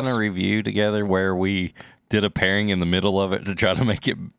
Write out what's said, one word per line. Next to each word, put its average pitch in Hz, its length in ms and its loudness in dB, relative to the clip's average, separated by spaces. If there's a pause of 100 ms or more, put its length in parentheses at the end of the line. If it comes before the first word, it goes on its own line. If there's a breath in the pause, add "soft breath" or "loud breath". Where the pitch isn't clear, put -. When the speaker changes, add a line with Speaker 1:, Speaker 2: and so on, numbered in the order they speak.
Speaker 1:
wheelhouse. 131 140 0
Speaker 2:
review 104 460 0
together 104 420 0
where 95 300 0
we 92 400 0 (340 loud breath)
did 107 160 2
a 104 60 0
pairing 101 380 0
in 95 120 0
the 87 60 0
middle 95 340 2
of 98 120 0
it - 140 -4
to 98 80 -4
try 92 200 2
to - 100 0
make 110 240 -2
it - 80 -2 (220)